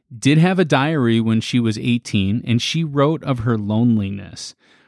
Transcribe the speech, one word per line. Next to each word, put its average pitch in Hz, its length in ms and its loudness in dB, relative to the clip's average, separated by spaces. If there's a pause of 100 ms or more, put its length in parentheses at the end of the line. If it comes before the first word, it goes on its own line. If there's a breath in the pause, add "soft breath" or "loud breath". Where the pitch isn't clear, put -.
(160)
did 139 220 4
have 180 200 2
a 165 60 4
diary 135 560 2
when 113 200 0
she 123 200 -2
was 110 180 -2
eighteen, 117 680 -2
and 120 140 2
she - 240 -4
wrote 143 380 0
of 127 180 -4
her 117 180 0
loneliness, 101 960 -2 (340 soft breath)